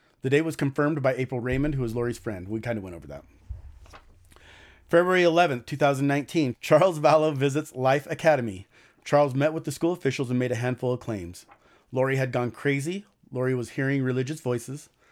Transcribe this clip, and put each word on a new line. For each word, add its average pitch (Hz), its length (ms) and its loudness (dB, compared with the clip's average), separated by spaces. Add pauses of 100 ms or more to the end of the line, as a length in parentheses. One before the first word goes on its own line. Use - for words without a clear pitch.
(220)
The 135 80 -2
date 143 120 4
was 160 140 -4
confirmed 147 480 0
by 127 120 2
April 127 260 -4
Raymond, 131 340 -2
who 135 60 -2
was 113 140 -4
Lori's 120 220 -2
friend. 95 300 -8
We 110 140 -6
kinda 113 200 -4
went 92 140 -12
over 78 120 -16
that. 71 160 -14 (1700)
February 180 340 6
eleventh, 165 420 4
two 147 120 -8
thousand 139 300 2
nineteen, 139 540 0
Charles 160 380 6
Vallow 156 360 4
visits 143 400 -2
Life 131 340 0
Academy. 123 580 0 (360)
Charles 143 320 2
met 147 180 2
with 160 120 -6
the 143 60 -6
school 165 220 0
officials 139 360 -2
and 123 100 0
made 123 120 0
a 120 40 -2
handful 123 380 -2
of 123 60 -4
claims. 90 460 -10 (460)
Lori 131 240 0
had 131 160 -2
gone 123 200 -2
crazy. 143 540 -4 (260)
Lori 127 240 -2
was 120 160 -6
hearing 139 320 -2
religious 127 360 -2
voices. 123 500 -6 (220)